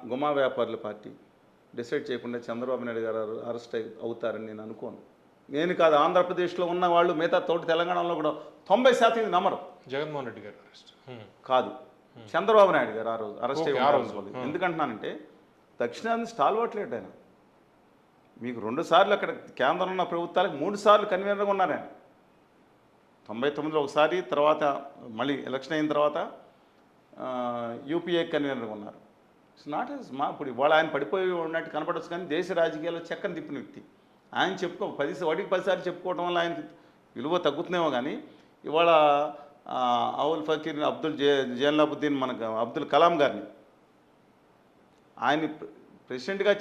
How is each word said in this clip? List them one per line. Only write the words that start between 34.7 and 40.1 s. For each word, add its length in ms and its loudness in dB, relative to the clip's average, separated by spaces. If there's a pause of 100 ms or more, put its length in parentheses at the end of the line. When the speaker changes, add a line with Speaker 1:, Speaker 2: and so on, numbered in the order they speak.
Speaker 1:
పది 240 -2
స-, 80 -8
వాటికి 260 -2
పది 140 0
సార్లు 240 0
చెప్పుకోవడం 400 -4
వల్ల 100 0
ఆయనకి 240 -2 (540)
విలువ 220 0
తగ్గుతుందేమో, 520 0
కానీ 340 -2 (420)
ఇవాళ, 240 4 (800)
ఆ, 500 2